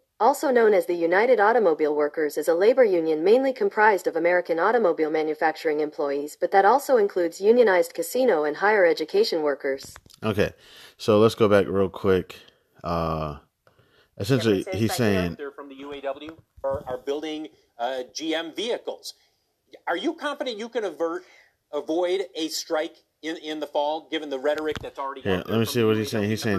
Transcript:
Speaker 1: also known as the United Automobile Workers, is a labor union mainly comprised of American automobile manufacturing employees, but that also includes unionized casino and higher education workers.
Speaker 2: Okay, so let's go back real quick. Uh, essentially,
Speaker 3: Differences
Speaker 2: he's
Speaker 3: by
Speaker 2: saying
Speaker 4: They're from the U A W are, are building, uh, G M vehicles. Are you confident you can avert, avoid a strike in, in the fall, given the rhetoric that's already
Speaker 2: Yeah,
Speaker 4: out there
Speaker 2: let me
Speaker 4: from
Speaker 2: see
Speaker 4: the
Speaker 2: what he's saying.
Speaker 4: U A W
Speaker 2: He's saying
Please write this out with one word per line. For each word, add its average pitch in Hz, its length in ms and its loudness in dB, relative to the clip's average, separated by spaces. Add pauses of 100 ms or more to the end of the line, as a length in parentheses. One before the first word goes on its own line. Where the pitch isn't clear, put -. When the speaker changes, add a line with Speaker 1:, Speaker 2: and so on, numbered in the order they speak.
(180)
Speaker 1:
also 277 320 2
known 226 240 4
as 175 120 2
the 175 80 -2
United 190 440 2
Automobile 180 560 2
Workers, 147 420 -2
is 151 120 -2
a 165 60 2
labor 233 280 4
union 160 400 2
mainly 254 300 4
comprised 202 560 2
of 160 80 -4
American 175 420 2
automobile 170 540 2
manufacturing 156 680 -2
employees, 147 640 -4
but 175 100 -2
that 196 140 4
also 254 320 4
includes 185 440 0
unionized 202 540 4
casino 180 480 0
and 151 140 -2
higher 202 280 4
education 165 580 0
workers. 139 520 -4 (300)
Speaker 2:
Okay, 98 260 0 (460)
so 107 240 4
let's 110 160 6
go 107 120 4
back 101 200 4
real 95 200 0
quick. 92 460 0 (480)
Uh, 80 540 -4 (840)
essentially, 110 460 0
Speaker 3:
Differences 95 160 -8
Speaker 2:
he's 110 100 0
Speaker 3:
by - 60 -4
Speaker 2:
saying 95 420 0
Speaker 4:
They're 143 140 -12
from 143 160 -18
the 135 80 -20
U 143 160 -14
A 143 80 -14
W 147 360 -10 (280)
are, 135 240 -4
are 127 100 -8
building, 151 480 -6 (320)
uh, 127 240 -6 (100)
G 160 220 -6
M 165 180 -6
vehicles. 185 640 -8 (720)
Are 175 100 -2
you 262 180 -4
confident 277 440 -8
you 226 100 -10
can 233 140 -6
avert, 165 400 -6 (500)
avoid 175 500 -2 (120)
a 160 140 -6
strike 160 480 -6 (260)
in, 160 140 -8
in 156 240 -10
the 143 80 -8
fall, 156 420 -4
given 156 200 -6
the 135 100 -4
rhetoric 151 400 -2
that's 131 180 -12
already 139 260 -10
Speaker 2:
Yeah, 95 140 0
Speaker 4:
out - 80 -10
there 92 80 -6
Speaker 2:
let 113 60 2
me 113 40 0
Speaker 4:
from 110 80 -4
Speaker 2:
see 120 80 0
Speaker 4:
the 110 60 4
Speaker 2:
what 110 100 2
he's 107 140 -4
saying. 107 140 -2
Speaker 4:
U - 20 -2
A 107 40 -2
W - 0 -
Speaker 2:
He's 110 120 -4
saying 104 160 0